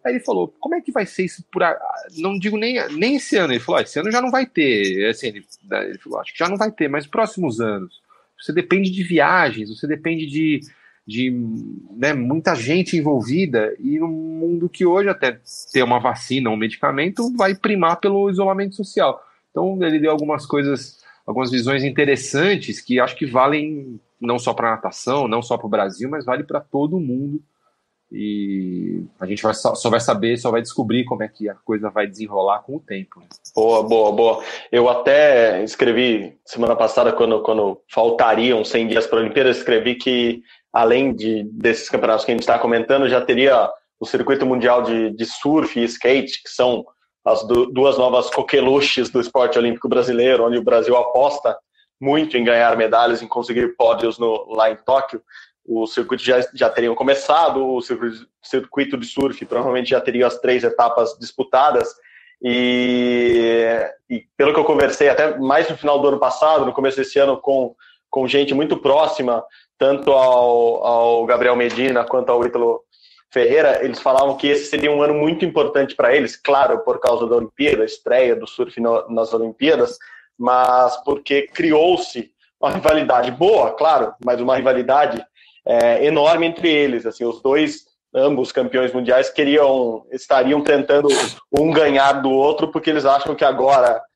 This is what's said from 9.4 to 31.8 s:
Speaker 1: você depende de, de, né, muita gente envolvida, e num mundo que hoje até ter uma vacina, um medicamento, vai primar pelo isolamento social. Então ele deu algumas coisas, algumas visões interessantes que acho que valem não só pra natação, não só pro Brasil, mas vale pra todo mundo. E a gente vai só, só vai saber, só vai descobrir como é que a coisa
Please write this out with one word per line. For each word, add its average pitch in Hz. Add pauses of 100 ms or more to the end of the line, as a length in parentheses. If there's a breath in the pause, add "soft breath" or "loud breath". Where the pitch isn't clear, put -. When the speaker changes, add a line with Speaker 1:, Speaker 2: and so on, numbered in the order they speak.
Speaker 1:
você 110
depende 160
de, 147 (460 loud breath)
de, 123 (600)
né, 131
muita 147
gente 156
envolvida, 131
e 147
num 165
mundo 160
que 180
hoje 196
até 127 (320)
ter 127
uma 123
vacina, 123
um 107
medicamento, 147
vai 196
primar 185
pelo 202
isolamento 190
social. 180 (300 loud breath)
Então 185
ele 156
deu 156
algumas 147
coisas, 139 (260 soft breath)
algumas 120
visões 127
interessantes 143
que 123
acho 123
que 151
valem 139 (200)
não 120
só 120
pra 117
natação, 123
não 113
só 120
pro 117
Brasil, 104
mas 143
vale 135
pra 143
todo 151
mundo. 143 (680)
E 95 (160)
a 95
gente 101
vai 110
só, -
só -
vai 117
saber, 123
só 120
vai 117
descobrir 120
como 117
é 107
que -
a 101
coisa 107